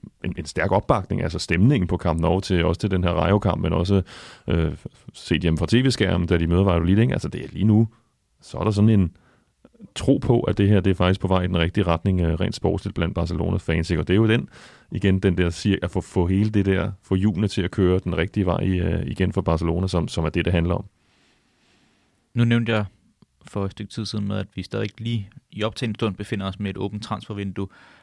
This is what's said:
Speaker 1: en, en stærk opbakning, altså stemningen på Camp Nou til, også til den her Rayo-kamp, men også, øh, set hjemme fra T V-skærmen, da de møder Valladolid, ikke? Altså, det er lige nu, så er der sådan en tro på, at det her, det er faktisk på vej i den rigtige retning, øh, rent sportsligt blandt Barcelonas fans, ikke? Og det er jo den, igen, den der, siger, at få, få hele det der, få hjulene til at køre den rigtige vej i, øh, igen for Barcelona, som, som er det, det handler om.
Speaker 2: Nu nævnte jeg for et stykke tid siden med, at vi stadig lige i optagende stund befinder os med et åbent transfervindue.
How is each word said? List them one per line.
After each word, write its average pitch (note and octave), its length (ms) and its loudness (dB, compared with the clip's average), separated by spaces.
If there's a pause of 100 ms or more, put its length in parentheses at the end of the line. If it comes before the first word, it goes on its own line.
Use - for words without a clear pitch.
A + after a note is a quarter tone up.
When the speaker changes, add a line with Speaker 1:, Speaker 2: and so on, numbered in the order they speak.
(240)
Speaker 1:
en, - 140 -4
en D#2 80 -8
stærk D#2+ 260 -4
opbakning, F#2+ 520 0
altså F2 160 -4
stemningen F#2 480 2
på F2+ 100 0
Camp E2 220 0
Nou E2+ 200 2
til, F2+ 260 0
også E2+ 160 0
til G2+ 100 -2
den F#2 120 0
her F2 80 2
Rayo-kamp, F2 500 2
men E2+ 120 0
også, F#2 280 2 (460)
øh, D#2+ 260 0 (400)
set - 280 -2
hjemme E2 160 2
fra E2 80 0
T D#2 80 0
V-skærmen, G#2 540 2
da F2 100 2
de E2 100 2
møder F2 160 4
Valladolid, F2+ 340 4
ikke? A#2+ 160 2
Altså, - 140 -4
det - 160 -8
er - 80 -12
lige F2 140 -2
nu, A2 220 6 (540)
så - 160 -14
er - 60 -4
der G#2 80 0
sådan G#2 180 4
en F#2+ 280 2 (800)
tro C#3 220 2
på, B2+ 220 2
at - 180 -2
det G2+ 120 4
her, G#2 100 6
det F#2+ 120 2
er F#2 40 2
faktisk F2+ 240 2
på - 80 -4
vej F#2 160 2
i F2+ 40 -2
den F2+ 100 0
rigtige E2+ 260 0
retning, F2+ 380 0
øh, E2 120 0
rent F2 220 -2
sportsligt F2 400 -4
blandt E2+ 200 -2
Barcelonas F2 480 -2
fans, D#2+ 260 -2
ikke? D#2+ 120 0
Og - 60 -4
det F#2 60 2
er F#2+ 40 4
jo A2 100 4
den, - 220 0 (420)
igen, F#2+ 280 0
den F#2 180 2
der, F2 120 2
siger, F#2+ 320 0
at F2+ 100 -4
få, F#2 100 -2
få F2 260 -2
hele G2 220 2
det G2+ 160 2
der, F#2+ 260 0 (120)
få - 120 -2
hjulene G2 320 0
til G2 140 -4
at F2 100 -4
køre F#2 320 2
den E2+ 140 -2
rigtige G2 280 0
vej F2 140 0
i, F#2 200 0
øh, F2 280 -2
igen - 260 -2
for F#2+ 80 0
Barcelona, E2+ 460 0
som, E2+ 200 0
som E2 180 -4
er D#2 40 0
det, E2+ 160 -2
det F2 80 2
handler E2+ 220 2
om. - 100 -8 (1500)
Speaker 2:
Nu A#2 100 2
nævnte A#2 280 2
jeg G#2+ 140 0 (600)
for G2 200 -6
et G2 60 -6
stykke G#2 200 -12
tid A2 140 -8
siden G#2 220 -6
med, G2+ 100 -4
at G2 180 -6
vi F#2 80 -8
stadig G#2+ 340 -6
lige A2 320 -6 (220)
i G#2 120 -6
optagende A2 340 -4
stund G#2 180 -2
befinder G2+ 300 -6
os F#2+ 140 -8
med G2+ 100 -4
et F#2+ 80 -8
åbent G2+ 260 -8
transfervindue. G2 640 -8 (360)